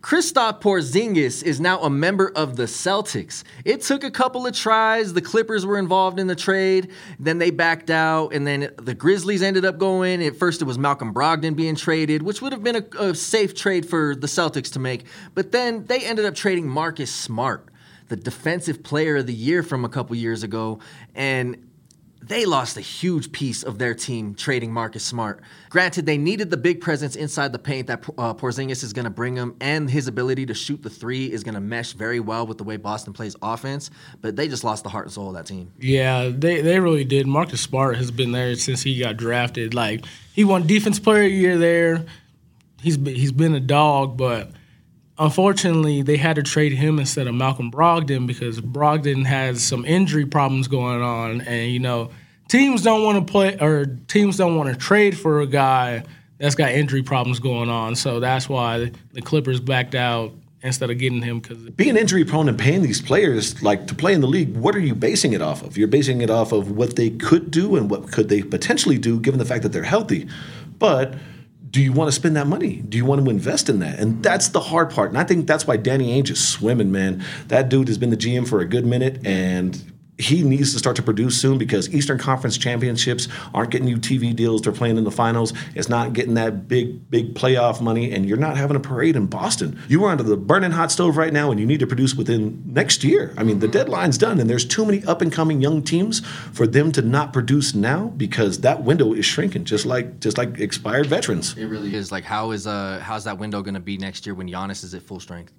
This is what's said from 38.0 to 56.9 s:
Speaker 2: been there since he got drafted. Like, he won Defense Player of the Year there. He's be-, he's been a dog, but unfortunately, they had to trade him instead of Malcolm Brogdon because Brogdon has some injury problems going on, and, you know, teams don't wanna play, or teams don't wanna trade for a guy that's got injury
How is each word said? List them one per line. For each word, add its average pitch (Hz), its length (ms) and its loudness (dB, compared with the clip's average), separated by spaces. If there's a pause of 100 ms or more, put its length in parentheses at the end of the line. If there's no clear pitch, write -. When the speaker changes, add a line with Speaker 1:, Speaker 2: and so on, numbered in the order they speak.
Speaker 2:
been 120 220 -2
there 123 240 -2
since 123 280 -4
he 135 140 -2
got 117 200 -4
drafted. 117 560 -2
Like, 113 320 -2 (280)
he 208 120 6
won 185 200 4
Defense 208 340 2
Player 208 260 6
of 190 40 6
the 196 60 0
Year 180 220 4
there. 170 480 4 (760)
He's 156 140 2
be-, 139 240 -2
he's 135 140 2
been 156 200 4
a 143 60 2
dog, 139 560 4
but 123 340 -2 (680)
unfortunately, 160 840 2
they 143 160 2
had 160 200 2
to 143 60 0
trade 147 300 2
him 151 260 2
instead 131 280 -2
of 117 80 -2
Malcolm 127 360 0
Brogdon 143 560 2
because 117 320 -6
Brogdon 139 640 0
has 131 380 0
some 120 220 -2
injury 156 400 2
problems 135 420 0
going 123 340 -2
on, 117 400 -4
and, 120 300 -2
you 123 80 -2
know, 120 300 -2 (400)
teams 262 320 4
don't 220 220 4
wanna 208 180 4
play, 196 400 2
or 147 240 4 (220)
teams 202 300 2
don't 175 200 2
wanna 135 180 0
trade 202 420 4
for 151 240 2
a 147 60 0
guy 131 560 2 (360)
that's 143 160 2
got 139 160 2
injury 135 320 0